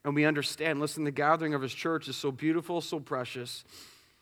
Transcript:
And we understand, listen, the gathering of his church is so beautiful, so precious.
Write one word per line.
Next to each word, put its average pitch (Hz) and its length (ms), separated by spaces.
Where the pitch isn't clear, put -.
And 147 100
we 151 100
understand, 151 540
listen, 151 240
the 147 80
gathering 151 420
of 139 80
his 131 120
church 160 340
is 131 80
so 143 160
beautiful, 160 480
so 160 200
precious. 127 680